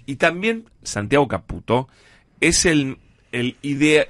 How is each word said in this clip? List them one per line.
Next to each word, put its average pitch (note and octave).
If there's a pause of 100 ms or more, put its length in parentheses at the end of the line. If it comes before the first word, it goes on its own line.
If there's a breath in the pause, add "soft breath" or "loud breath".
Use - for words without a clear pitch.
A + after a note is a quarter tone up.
y C#3
también F#3+ (160)
Santiago B2+
Caputo A2 (540 soft breath)
es E3
el, C#3+ (340)
el B2
idea-, C#3+